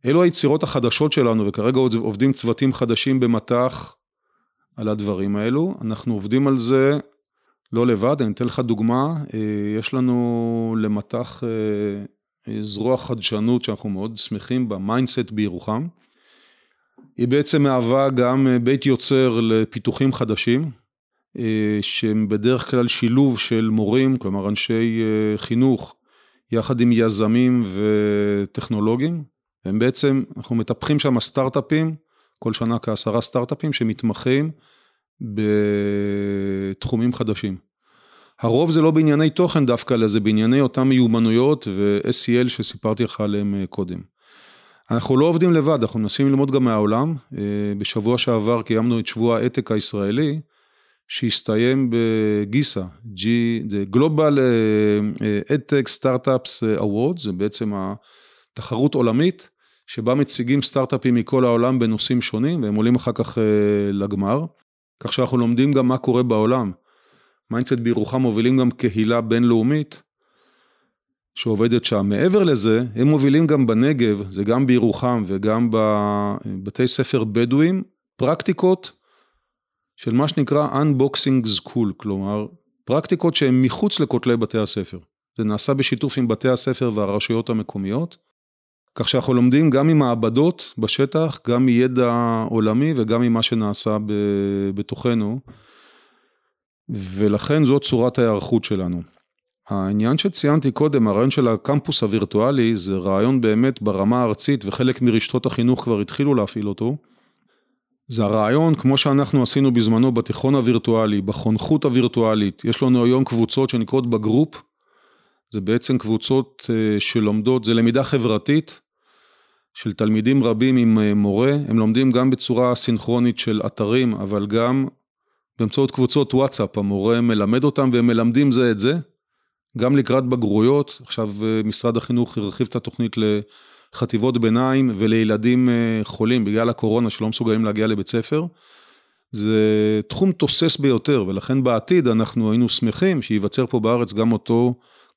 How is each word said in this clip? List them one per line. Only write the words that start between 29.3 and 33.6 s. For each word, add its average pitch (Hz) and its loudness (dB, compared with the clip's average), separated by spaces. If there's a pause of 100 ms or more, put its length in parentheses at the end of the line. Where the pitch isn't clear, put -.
הם 101 -2
בעצם, 131 2 (140)
אנחנו 117 -6
מטפחים 123 -2
שם 127 2
סטארט-אפים, 151 -2 (440)
כל 113 -4
שנה 117 -2
כעשרה 110 -2
סטארט-אפים 139 -4